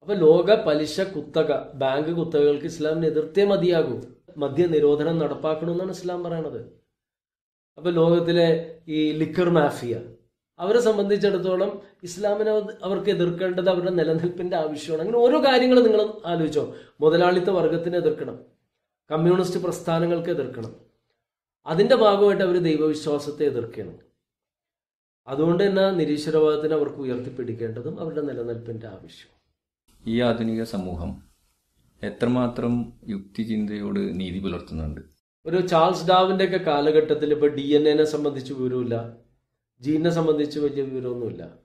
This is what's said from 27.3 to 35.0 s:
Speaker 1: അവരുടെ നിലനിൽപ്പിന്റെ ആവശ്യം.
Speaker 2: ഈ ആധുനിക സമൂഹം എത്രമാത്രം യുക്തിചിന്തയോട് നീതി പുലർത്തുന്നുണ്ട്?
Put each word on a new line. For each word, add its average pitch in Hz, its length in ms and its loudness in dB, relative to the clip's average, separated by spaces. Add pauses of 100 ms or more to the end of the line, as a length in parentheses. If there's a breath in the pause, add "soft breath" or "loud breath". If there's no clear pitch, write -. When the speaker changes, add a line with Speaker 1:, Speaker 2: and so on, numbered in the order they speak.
Speaker 1:
അവരുടെ 156 200 -6
നിലനിൽപ്പിന്റെ 117 680 -8
ആവശ്യം. 92 460 -20 (760)
Speaker 2:
ഈ 113 140 0
ആധുനിക 113 420 -2
സമൂഹം 90 480 -8 (920)
എത്രമാത്രം 120 1080 -2
യുക്തിചിന്തയോട് 101 1120 -6
നീതി 92 180 -6
പുലർത്തുന്നുണ്ട്? 78 600 -8 (460)